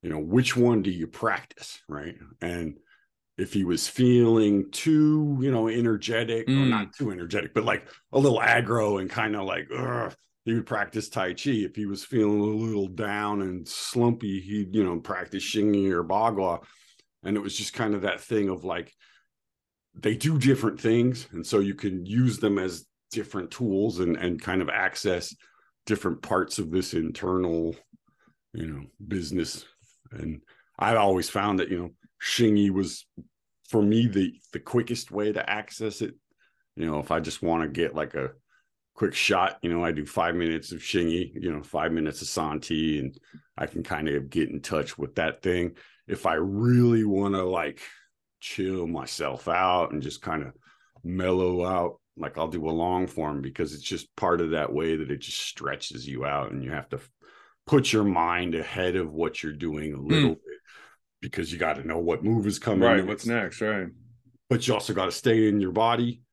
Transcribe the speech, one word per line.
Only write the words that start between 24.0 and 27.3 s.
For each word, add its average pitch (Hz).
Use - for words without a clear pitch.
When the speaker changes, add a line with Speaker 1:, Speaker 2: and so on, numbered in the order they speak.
Speaker 1:
and 87
kind 92
of 78
access 92
different 101
parts -
of 82
this 90
internal, 82